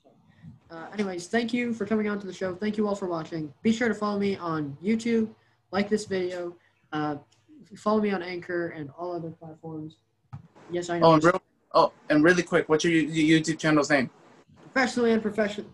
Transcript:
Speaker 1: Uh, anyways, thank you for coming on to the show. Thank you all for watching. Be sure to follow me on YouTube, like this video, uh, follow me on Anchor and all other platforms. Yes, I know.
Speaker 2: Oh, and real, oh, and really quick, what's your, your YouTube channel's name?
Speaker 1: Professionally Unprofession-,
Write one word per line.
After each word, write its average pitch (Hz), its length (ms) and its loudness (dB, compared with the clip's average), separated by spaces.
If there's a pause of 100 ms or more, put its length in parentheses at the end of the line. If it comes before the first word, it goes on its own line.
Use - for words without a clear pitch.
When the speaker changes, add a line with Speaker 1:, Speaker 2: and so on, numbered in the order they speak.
(720)
Speaker 1:
Uh, 165 220 -14
anyways, 190 340 -6
thank 233 260 -2
you 240 180 -2
for 220 140 -6
coming 214 240 0
on 208 100 -4
to 196 60 -12
the 185 80 -10
show. 185 220 -6
Thank 208 200 -4
you 214 120 0
all 202 80 -2
for 196 120 -6
watching. 160 540 -6
Be 226 100 4
sure 233 160 0
to 214 60 2
follow 208 240 -2
me 196 200 0
on 156 460 -6
YouTube, 226 460 0 (420)
like 196 180 0
this 208 160 0
video, 180 500 -6 (360)
uh, 151 260 -4 (580)
follow 214 260 0
me 208 80 0
on 185 140 -2
Anchor 175 460 -6
and 151 280 -10
all 175 180 -8
other 165 140 -8
platforms. 160 680 -14 (760)
Yes, 175 180 -4
I 170 80 -2
know. 165 100 6
Speaker 2:
Oh, 160 60 10
and 156 100 6
real, 180 180 4 (340)
oh, 151 180 6 (160)
and 151 140 6
really 175 180 6
quick, 170 260 0
what's 156 160 2
your, 170 100 2
your 160 460 4
YouTube 160 200 -2
channel's 151 320 2
name? 131 180 4 (640)
Speaker 1:
Professionally 233 460 2
Unprofession-, 208 560 -4